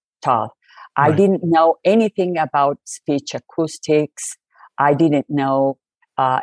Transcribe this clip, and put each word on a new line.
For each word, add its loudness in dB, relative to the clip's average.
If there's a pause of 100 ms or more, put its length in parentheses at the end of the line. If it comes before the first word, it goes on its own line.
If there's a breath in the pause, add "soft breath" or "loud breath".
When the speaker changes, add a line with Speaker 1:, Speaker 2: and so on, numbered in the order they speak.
(220)
Speaker 1:
Todd. 0 (460 loud breath)
I 4
Speaker 2:
Right. 2
Speaker 1:
didn't 2
know 2
anything 0
about -2
speech -6
acoustics. -4 (420 soft breath)
I 2
didn't 2
know, -2 (380)
uh, 0